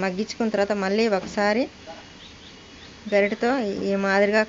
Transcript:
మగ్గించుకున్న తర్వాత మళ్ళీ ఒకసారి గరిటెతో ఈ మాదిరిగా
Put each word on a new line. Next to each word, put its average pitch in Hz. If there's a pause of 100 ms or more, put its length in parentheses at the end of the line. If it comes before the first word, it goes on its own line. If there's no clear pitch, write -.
మగ్గించుకున్న 208
తర్వాత 202 (100)
మళ్ళీ 208 (140)
ఒకసారి 208 (1500)
గరిటెతో 208 (380)
ఈ 196 (120)
మాదిరిగా 202